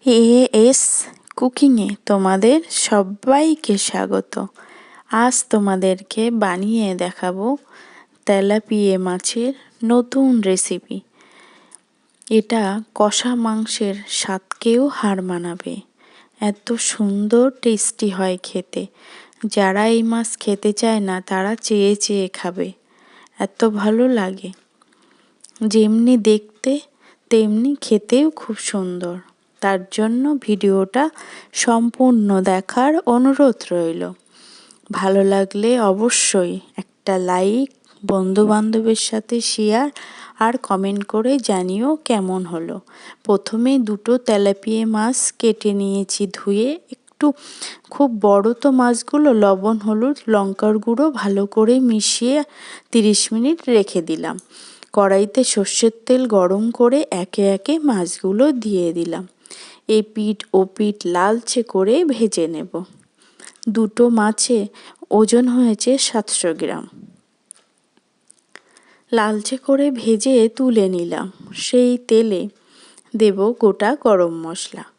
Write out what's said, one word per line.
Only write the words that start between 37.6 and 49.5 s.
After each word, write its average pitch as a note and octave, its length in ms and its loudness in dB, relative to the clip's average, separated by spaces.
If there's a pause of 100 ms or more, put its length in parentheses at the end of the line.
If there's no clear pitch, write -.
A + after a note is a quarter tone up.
বন্ধুবান্ধবের G#3+ 1080 0
সাথে A3 320 -6
শেয়ার A3 460 0 (520)
আর A3+ 180 2
কমেন্ট G3 480 -4
করে A3 340 -2
জানিও G3 500 -2 (160)
কেমন F#3 400 -2
হলো। E3+ 300 -10 (480)
প্রথমে A3 560 0
দুটো G#3 380 -2
তেলাপিয়া A3 720 0
মাছ A3 300 -2 (200)
কেটে A3 360 0
নিয়েছি G3 500 -2 (100)
ধুয়ে। G#3 360 -2 (220)
একটু - 360 -4 (640)
খুব C#4 180 2 (120)
বড় G3+ 320 4
তো C4 180 -2
মাছগুলো, B3+ 640 2
লবণ, G3+ 440 2